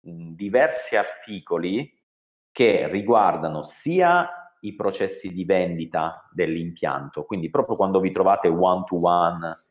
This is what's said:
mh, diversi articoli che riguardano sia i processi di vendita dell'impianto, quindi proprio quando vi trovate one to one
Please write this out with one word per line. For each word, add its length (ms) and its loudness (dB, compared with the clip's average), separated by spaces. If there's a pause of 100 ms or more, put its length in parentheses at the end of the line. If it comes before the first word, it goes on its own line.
mh, 340 -16
diversi 600 0
articoli 960 -4 (580)
che 380 4
riguardano 760 2
sia 680 2 (320)
i 120 -10
processi 580 -4
di 140 -6
vendita 880 -2
dell'impianto, 920 -4
quindi 260 -6
proprio 260 0
quando 240 2
vi 120 0
trovate 360 4
one 400 2
to 180 0
one 640 0